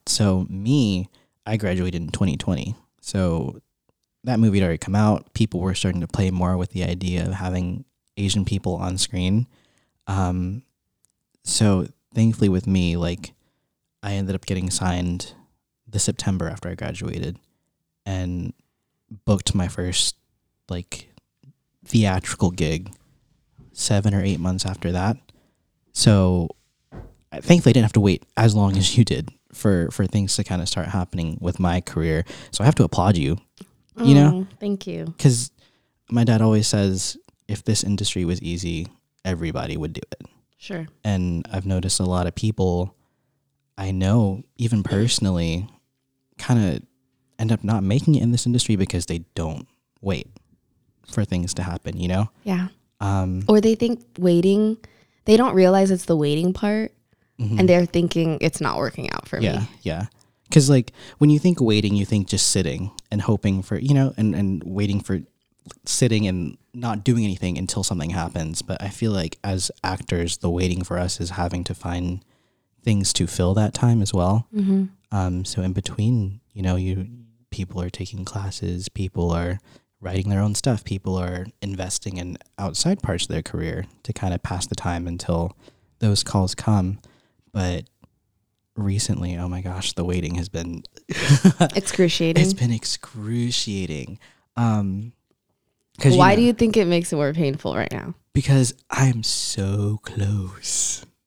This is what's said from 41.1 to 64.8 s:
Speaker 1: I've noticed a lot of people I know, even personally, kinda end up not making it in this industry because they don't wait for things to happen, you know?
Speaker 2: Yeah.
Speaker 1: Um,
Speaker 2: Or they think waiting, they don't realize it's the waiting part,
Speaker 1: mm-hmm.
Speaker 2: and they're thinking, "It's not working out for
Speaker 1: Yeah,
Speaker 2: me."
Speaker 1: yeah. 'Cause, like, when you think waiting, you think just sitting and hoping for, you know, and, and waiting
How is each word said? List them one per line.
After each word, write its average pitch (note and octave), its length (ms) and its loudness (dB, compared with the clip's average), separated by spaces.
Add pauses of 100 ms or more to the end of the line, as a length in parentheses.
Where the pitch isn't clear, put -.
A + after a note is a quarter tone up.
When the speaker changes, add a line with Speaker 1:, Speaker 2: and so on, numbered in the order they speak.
Speaker 1:
I've F#2+ 140 -6
noticed F#2 340 0
a F#2 60 0
lot F2+ 220 0
of - 80 -6
people F#2+ 600 0 (800)
I F#2+ 140 -6
know, G2 520 2 (140)
even A2+ 260 0
personally, F#2+ 840 0 (720)
kinda G#2 440 0 (560)
end A2 160 0
up G#2 100 -2
not G#2 180 0
making B2 340 2
it - 60 2
in A#2 120 2
this A#2+ 120 0
industry A#2+ 300 0
because F#2 300 -2
they E2+ 140 -4 (160)
don't D#2 320 -6 (340)
wait F#2+ 260 -4 (800)
for - 160 -2
things F2+ 300 -2
to F#2+ 100 -6
happen, E2+ 340 -8
you F2+ 120 -2
know? G2 200 0 (140)
Speaker 2:
Yeah. F#3 240 -2 (320)
Speaker 1:
Um, F#2+ 480 -2
Speaker 2:
Or G#3+ 140 6
they A3+ 140 4
think A#3 260 -2 (160)
waiting, F#3+ 580 4 (480)
they G#3+ 140 8
don't B3 180 4
realize F#3+ 360 6
it's F3+ 140 0
the E3 120 2
waiting D3+ 340 2
part, G#3+ 400 -2 (480)
Speaker 1:
mm-hmm. A2 180 -2
Speaker 2:
and F#3 120 6
they're F3 160 6
thinking, E3+ 560 0
"It's - 180 0
not - 180 -2
working - 340 -6
out G1+ 180 -10
for - 100 -6
Speaker 1:
Yeah, G2 220 2
Speaker 2:
me." A2+ 60 -4 (160)
Speaker 1:
yeah. F#2+ 240 -4 (440)
'Cause, C#3 180 8
like, C3 220 4 (280)
when D3+ 100 6
you D3+ 100 6
think F3+ 220 2
waiting, G#2+ 340 2
you G2+ 100 2
think G2 220 0
just - 220 0
sitting F2+ 420 -2 (180)
and G#2 120 -2
hoping G2 400 0
for, F#2+ 180 -6
you C#3 140 2
know, C3+ 240 4
and, G#2+ 180 0
and F#2+ 300 -2
waiting G2+ 340 -2